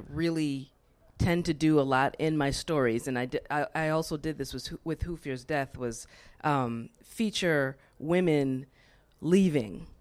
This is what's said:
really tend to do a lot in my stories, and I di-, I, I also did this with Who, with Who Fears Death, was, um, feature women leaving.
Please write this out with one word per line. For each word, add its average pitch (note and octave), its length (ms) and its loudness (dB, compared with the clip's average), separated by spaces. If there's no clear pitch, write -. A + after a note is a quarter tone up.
really D3+ 560 -2
tend F3 280 2
to E3 80 0
do D#3 260 4
a C#3 40 4
lot C3+ 360 2
in D#3 180 0
my C#3 140 2
stories, B2 560 0
and C3 100 -2
I B2 80 -2
di-, C3+ 140 -4
I, C#3+ 260 -2
I D#3 140 -2
also D#3+ 280 -2
did D3 200 -6
this C3+ 160 -8
with C3 140 -10
Who, - 160 -10
with D#3 200 -4
Who F3 120 -6
Fears C3 300 -8
Death, C#3 320 -4
was, A#2+ 280 -6
um, A#2+ 460 0
feature D#3 760 -2
women D3 680 2
leaving. D#3 680 2